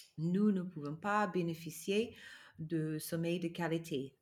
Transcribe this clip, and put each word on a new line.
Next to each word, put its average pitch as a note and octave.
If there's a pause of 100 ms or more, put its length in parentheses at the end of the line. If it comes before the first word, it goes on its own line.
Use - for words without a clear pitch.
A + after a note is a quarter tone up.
(200)
Nous F#3
ne F#3
pouvons D#3
pas G#3
bénéficier F3 (440)
de D#3
sommeil E3+
de F3
qualité. E3